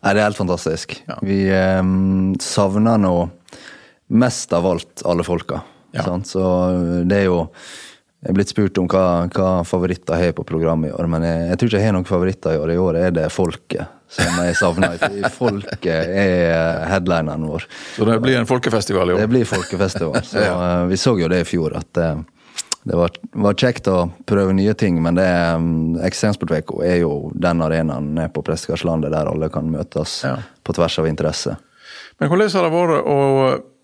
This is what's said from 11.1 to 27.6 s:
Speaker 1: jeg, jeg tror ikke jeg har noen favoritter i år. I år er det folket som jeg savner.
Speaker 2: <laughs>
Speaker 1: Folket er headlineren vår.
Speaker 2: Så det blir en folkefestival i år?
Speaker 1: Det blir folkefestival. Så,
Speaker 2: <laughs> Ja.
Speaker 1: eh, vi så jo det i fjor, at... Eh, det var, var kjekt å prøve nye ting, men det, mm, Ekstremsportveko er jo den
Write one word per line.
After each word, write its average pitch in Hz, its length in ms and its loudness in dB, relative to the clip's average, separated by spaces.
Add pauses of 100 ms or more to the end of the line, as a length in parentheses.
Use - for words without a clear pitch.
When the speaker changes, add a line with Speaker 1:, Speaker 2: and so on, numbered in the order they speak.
Speaker 1:
jeg, 82 280 -2
jeg 92 80 -2
tror 120 100 2
ikke 110 100 2
jeg 101 80 2
har 107 60 2
noen 90 160 0
favoritter 92 420 0
i 80 80 0
år. 78 140 -2
I 85 60 0
år 90 180 2
er 90 160 2
det 80 180 0
folket - 560 -4 (220)
som - 160 -4 (200)
jeg 87 120 0
savner. 85 420 0 (320)
Speaker 2:
<laughs> - 0 -
Speaker 1:
Folket 101 560 -4
er 82 1000 0
headlineren 82 580 0
vår. 80 200 -6 (300)
Speaker 2:
Så 113 100 2
det 113 140 4
blir 127 200 2
en 117 60 -2
folkefestival 104 640 0
i - 40 4
år? 92 40 2
Speaker 1:
Det 107 120 2
blir 123 160 4
folkefestival. 92 800 -4
Så, - 180 -4
Speaker 2:
<laughs> 104 60 2
Ja. 90 340 0
Speaker 1:
eh, 90 60 0
vi 92 80 0
så 120 240 2
jo 82 80 0
det 90 140 2
i 80 40 -2
fjor, 82 300 -2
at... - 220 -8
Eh, 82 180 0 (680)
det 87 120 -2
var, 85 140 2 (240)
var 101 200 2
kjekt - 320 0
å 87 240 2 (160)
prøve 98 300 2
nye 101 180 2
ting, 90 260 0
men 85 140 2
det, 92 140 4
mm, 82 760 0
Ekstremsportveko 90 800 -2
er 90 220 2
jo 73 340 -2
den 85 240 2